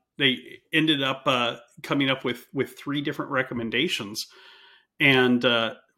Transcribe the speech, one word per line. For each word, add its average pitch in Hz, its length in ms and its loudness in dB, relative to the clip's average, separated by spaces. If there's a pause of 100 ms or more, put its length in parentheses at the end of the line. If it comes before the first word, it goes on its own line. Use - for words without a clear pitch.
(180)
they 131 420 0 (120)
ended 156 300 2
up, 135 240 -2
uh, 120 300 0 (260)
coming 139 280 0
up 131 140 -4
with, 123 280 -6
with - 260 -4
three 147 220 -6
different 143 300 -6
recommendations 117 960 -4 (760)
and, 127 440 4
uh, 117 300 0 (240)